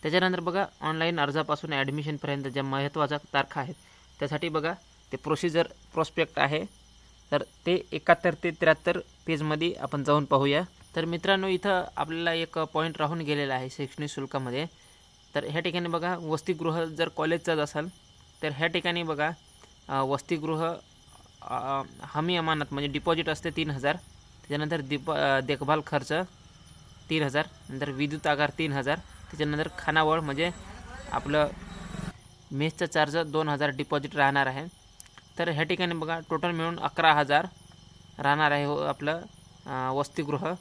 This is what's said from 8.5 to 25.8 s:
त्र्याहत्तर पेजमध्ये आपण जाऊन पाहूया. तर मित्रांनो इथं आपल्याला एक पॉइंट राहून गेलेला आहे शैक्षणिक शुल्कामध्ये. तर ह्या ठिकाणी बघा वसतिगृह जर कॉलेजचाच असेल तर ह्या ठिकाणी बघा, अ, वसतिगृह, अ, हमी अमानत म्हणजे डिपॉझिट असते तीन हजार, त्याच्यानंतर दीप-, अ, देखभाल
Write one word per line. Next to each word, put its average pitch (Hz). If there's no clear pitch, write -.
त्र्याहत्तर 165
पेजमध्ये 156
आपण 139
जाऊन 147
पाहूया. 139
तर 165
मित्रांनो 190
इथं 185
आपल्याला 165
एक 165
पॉइंट 160
राहून 156
गेलेला 143
आहे 127
शैक्षणिक 147
शुल्कामध्ये. 135
तर 143
ह्या 156
ठिकाणी 175
बघा 170
वसतिगृह 165
जर 165
कॉलेजचाच 160
असेल 151
तर 156
ह्या 156
ठिकाणी 175
बघा, 156
अ, 135
वसतिगृह, 160
अ, 131
हमी 160
अमानत 160
म्हणजे 143
डिपॉझिट 160
असते 156
तीन 160
हजार, 143
त्याच्यानंतर 151
दीप-, 143
अ, 139
देखभाल 139